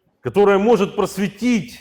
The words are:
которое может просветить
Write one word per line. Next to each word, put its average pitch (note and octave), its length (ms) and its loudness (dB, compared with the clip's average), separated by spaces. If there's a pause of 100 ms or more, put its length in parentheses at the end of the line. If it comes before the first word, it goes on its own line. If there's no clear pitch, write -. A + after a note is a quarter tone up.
(200)
которое G3 380 2
может G3+ 360 2
просветить F#3+ 880 -4